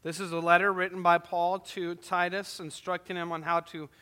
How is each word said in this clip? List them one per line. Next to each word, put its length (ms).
this 140
is 140
a 80
letter 320
written 280
by 180
Paul 420
to 340
Titus, 640
instructing 560
him 160
on 120
how 180
to 280